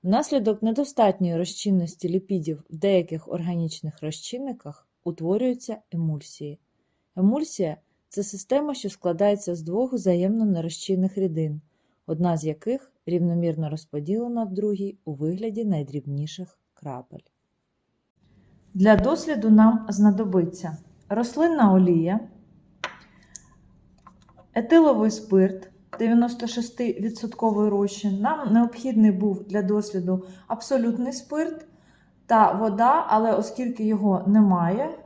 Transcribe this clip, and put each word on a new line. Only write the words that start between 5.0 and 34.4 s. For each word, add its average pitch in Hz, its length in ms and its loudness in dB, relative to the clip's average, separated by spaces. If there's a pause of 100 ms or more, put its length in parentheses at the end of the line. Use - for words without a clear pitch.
утворюються 214 760 -4 (140)
емульсії. 151 680 -8 (560)
Емульсія — 196 640 0 (320)
це 202 140 -8
система, 269 500 -4
що 214 160 -8
складається 185 680 -2
з 160 60 -12
двох 220 320 -4
взаємно 190 520 0
нерозчинних 185 720 -2
рідин, 160 440 -2 (440)
одна 165 320 -2
з 156 80 -8
яких 214 460 -6 (140)
рівномірно 170 640 -2
розподілена 208 760 -6
в 190 100 -8
другій 202 520 -4
у 156 80 -8
вигляді 196 520 -6
найдрібніших 147 920 -6 (140)
крапель. 131 520 -16 (1500)
Для 202 220 6
досліду 262 540 0
нам 220 400 8
знадобиться 190 880 0 (320)
рослинна 240 640 2
олія, 175 460 4 (2250)
етиловий 233 580 4
спирт, 190 600 0 (280)
дев'яносто 233 480 2
шести 240 520 -6
відсотковий 214 680 -2
розчин. 202 520 -2
Нам 277 320 0
необхідний 226 580 4
був 185 320 -2
для 202 180 -4
досліду 185 640 -2 (240)
абсолютний 240 680 -2
спирт 320 520 -8 (600)
та 220 260 4
вода, 226 560 2
але 220 260 2
оскільки 220 500 -4
його 202 440 2
немає 202 640 4 (160)